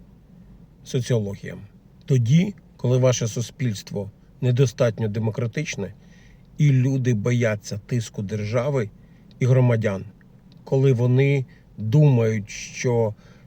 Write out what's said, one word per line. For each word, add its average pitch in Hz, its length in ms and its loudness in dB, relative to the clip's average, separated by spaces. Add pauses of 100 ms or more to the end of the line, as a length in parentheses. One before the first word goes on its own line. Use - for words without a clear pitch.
(840)
соціологіям? 101 760 -4 (460)
Тоді, 143 480 2 (240)
коли 127 200 0
ваше 123 300 2
суспільство 104 840 -8 (300)
недостатньо 120 680 2
демократичне, 110 880 -6 (640)
і 147 140 4
люди 131 420 2
бояться 107 720 -2
тиску 117 360 -6
держави 110 680 -4 (500)
і 135 60 0
громадян, 113 600 2 (580)
коли 135 300 2
вони 127 520 2 (320)
думають, 110 720 2
що 117 640 -2 (340)